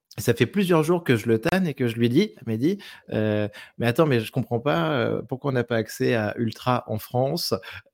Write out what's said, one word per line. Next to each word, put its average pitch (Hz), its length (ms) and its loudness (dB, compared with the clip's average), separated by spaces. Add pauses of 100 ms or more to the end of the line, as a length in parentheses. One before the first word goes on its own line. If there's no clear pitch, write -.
(160)
Ça - 160 2
fait 120 140 2
plusieurs 175 380 2
jours 170 180 2
que 127 140 2
je 104 100 -4
le 113 140 2
tanne 175 260 0
et 143 80 -2
que 123 140 0
je 113 80 -4
lui 117 120 4
dis, 180 280 2 (100)
Mehdi, 127 320 0 (340)
euh, « 107 360 0 (300)
Mais 117 100 0
attends, 151 180 4
mais 127 140 4
je 110 100 -6
comprends 117 300 -2
pas, 156 360 0
euh, 113 260 0
pourquoi 131 280 -6
on 131 40 0
n'a 120 100 2
pas 120 100 -4
accès 123 400 0
à 107 240 -2
Ultra 120 480 -2
en 110 120 -4
France ? » 139 540 -4 (420)